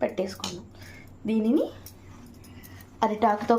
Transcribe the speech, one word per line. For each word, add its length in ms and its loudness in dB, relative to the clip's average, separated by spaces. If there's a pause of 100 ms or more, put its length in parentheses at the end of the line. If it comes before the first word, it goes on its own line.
పెట్టేసుకుందాం. 640 -4 (680)
దీనిని 360 4 (1400)
అరిటాకుతో 520 2